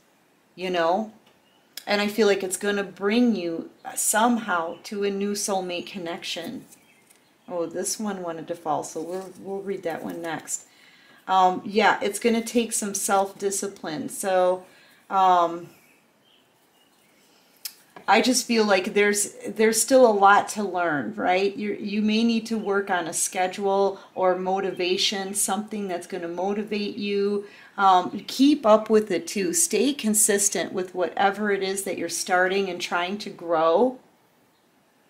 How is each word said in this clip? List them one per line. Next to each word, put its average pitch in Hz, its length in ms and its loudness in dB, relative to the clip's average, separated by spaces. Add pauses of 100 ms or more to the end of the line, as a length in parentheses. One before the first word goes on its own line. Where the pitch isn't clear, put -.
(560)
you 185 140 -6
know? 180 420 0 (720)
And 202 140 0
I 208 80 0
feel 208 180 2
like 196 160 4
it's 185 140 -6
gonna 202 300 -2
bring 208 500 2
you 170 340 -6 (260)
somehow 214 880 0
to 202 200 -6
a 202 80 0
new 202 220 -2
soulmate 185 540 -4
connection. 170 760 -10 (880)
Oh, 175 140 -4
this 175 340 -6
one 196 220 -6
wanted 165 260 -10
to 170 80 -6
fall, 143 280 -4
so - 180 -10
we'll, 180 300 -10 (100)
we'll 196 200 -8
read 190 220 -8
that 165 200 -6
one 175 180 -10
next. - 460 -10 (600)
Um, 185 380 4
yeah, 202 360 2
it's 202 180 -4
gonna 226 240 0
take 226 280 0
some 202 240 -4
self-discipline. 196 1120 -2
So, 185 580 0 (440)
um, 175 600 2 (2500)
I 214 140 6
just 247 260 0
feel 226 180 2
like 196 300 2
there's, 208 380 2 (140)
there's 220 320 2
still 262 280 6
a 220 40 6
lot 196 380 6
to 208 140 -6
learn, 170 520 -2
right? 190 400 0
You, 208 180 -4
you 208 280 -4
may 214 220 2
need 226 240 0
to 226 100 -4
work 196 320 -2
on 175 180 0
a 160 60 -6
schedule 196 880 0 (160)
or 185 200 2
motivation, 190 1000 -2
something 208 520 -4
that's 175 200 -6
gonna 170 200 -8
motivate 202 680 -4
you. 202 480 -2 (320)
Um, 185 500 4
keep 285 380 4
up 214 240 6
with 214 220 4
it 170 160 -2
too. 185 260 -2
Stay 220 400 2
consistent 208 800 0
with 185 220 -6
whatever 196 560 0
it 190 100 0
is 190 220 -4
that 175 160 -6
you're 170 100 -6
starting 185 580 0
and 175 140 -8
trying 185 380 -4
to 202 100 -12
grow. 170 720 2 (1120)